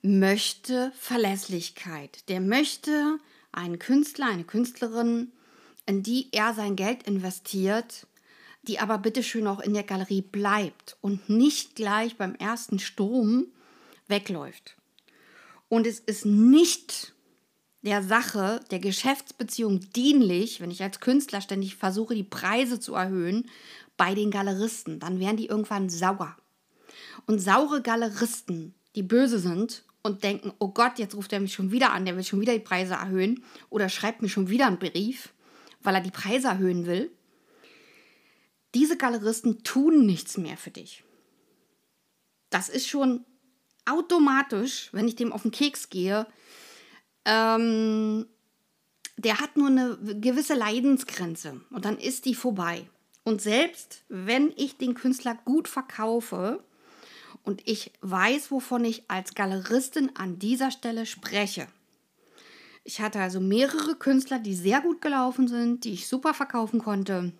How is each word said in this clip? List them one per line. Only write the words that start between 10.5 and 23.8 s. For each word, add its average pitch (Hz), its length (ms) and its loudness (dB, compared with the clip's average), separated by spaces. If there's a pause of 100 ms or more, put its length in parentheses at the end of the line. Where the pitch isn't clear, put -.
und 196 280 -4
nicht 240 480 2
gleich 220 400 -2
beim 190 180 -4
ersten 214 440 -4
Sturm 226 680 0 (600)
wegläuft. 196 680 -6 (920)
Und 226 180 4
es 226 140 -4
ist - 240 -6
nicht 240 880 6 (680)
der 202 200 0
Sache, 214 580 0 (100)
der 190 80 -2
Geschäftsbeziehung 214 1000 -2 (120)
dienlich, 233 680 4
wenn 175 100 -6
ich 180 120 -8
als 196 180 -8
Künstler 254 400 2
ständig 196 360 -4
versuche, 214 380 -2
die 208 80 -2
Preise 233 560 0
zu - 160 -10
erhöhen 190 560 -2 (460)